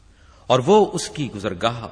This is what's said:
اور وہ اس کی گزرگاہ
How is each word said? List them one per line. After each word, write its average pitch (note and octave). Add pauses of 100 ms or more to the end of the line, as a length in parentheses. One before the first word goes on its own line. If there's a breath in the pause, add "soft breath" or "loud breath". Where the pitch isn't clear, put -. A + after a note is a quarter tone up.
(500 soft breath)
اور B2+
وہ G3+
اس -
کی C#3+
گزرگاہ G#2